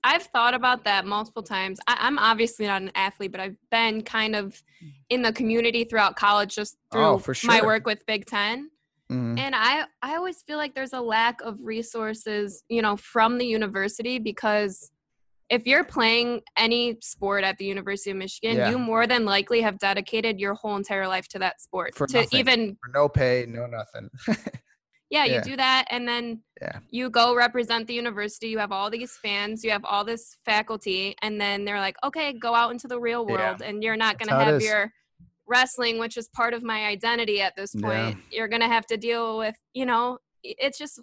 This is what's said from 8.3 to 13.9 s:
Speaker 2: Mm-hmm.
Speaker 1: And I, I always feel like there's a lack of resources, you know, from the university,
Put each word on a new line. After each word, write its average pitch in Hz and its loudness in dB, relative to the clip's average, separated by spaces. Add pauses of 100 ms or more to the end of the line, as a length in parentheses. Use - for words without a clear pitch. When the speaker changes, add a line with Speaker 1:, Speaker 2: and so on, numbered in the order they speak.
Speaker 2:
Mm-hmm. 120 -2
Speaker 1:
And 269 -2
I, 254 2 (180)
I 285 -4
always 359 -6
feel 302 -6
like 294 -4
there's 262 -6
a 254 -6
lack 233 2
of 214 -8
resources, 220 -6
you 233 2
know, 208 2
from 233 2
the 247 0
university, 220 -2